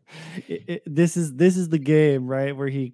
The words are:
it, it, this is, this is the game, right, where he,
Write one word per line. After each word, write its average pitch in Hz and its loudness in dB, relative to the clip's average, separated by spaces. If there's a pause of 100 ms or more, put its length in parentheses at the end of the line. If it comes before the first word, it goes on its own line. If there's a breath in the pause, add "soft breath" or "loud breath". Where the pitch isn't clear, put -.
(480 loud breath)
it, - -10
it, 170 -8
this 165 0
is, 156 -4
this 180 4
is 180 -4
the 160 0
game, 143 4
right, 135 -2
where 139 -4
he, 135 -6